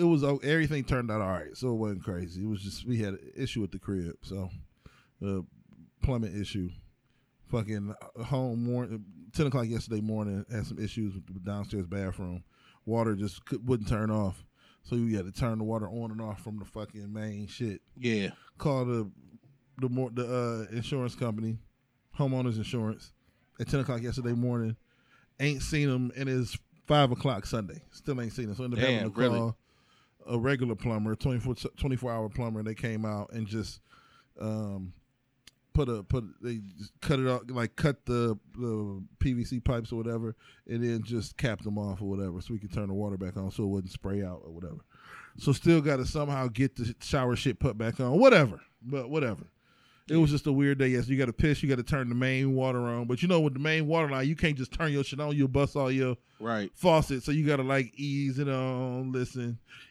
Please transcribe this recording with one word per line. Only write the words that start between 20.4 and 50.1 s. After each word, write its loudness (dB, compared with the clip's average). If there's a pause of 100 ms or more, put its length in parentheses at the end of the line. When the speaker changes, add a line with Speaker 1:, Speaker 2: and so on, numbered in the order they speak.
Speaker 1:
uh, -8
insurance -4
company, -4 (600)
homeowners 0
insurance, -4 (460)
at -4
ten 2
o'clock -2
yesterday -2
morning. 0 (640)
Ain't 0
seen 2
him, 0
and -4
it's -2 (280)
five 8
o'clock 0
Sunday. -4
Still -4
ain't -4
seen -4
him. -6
So -6
ended -2
up 4
having 4
Speaker 2:
Damn, -2
Speaker 1:
to -2
Speaker 2:
really? 4
Speaker 1:
call 0 (680)
a -2
regular 2
plumber, 0
twenty-four, 0 (240)
twenty-four -2
hour -2
plumber, -4
and -4
they -4
came -4
out -4
and -4
just, -6 (600)
um, -4 (800)
put 4
a, -2
put, -2 (180)
they -4 (160)
just -14
cut 2
it 2
off, 2
like, -2
cut 0
the, 2 (200)
the -4 (160)
P 2
V 0
C -4
pipes -2
or -4
whatever, -4 (300)
and -2
then 0
just -4
capped -2
them -2
off -4
or -4
whatever, -4
so -10
we -4
could -10
turn -4
the -4
water -2
back -6
on -4
so -4
it 0
wouldn't -2
spray -4
out -8
or -14
whatever. -12 (600)
So 2
still 6
gotta 2
somehow -2
get 0
the -4
shower 0
shit 0
put 0
back -2
on, 4
whatever, 10 (220)
but -4
whatever. 0 (640)
It 2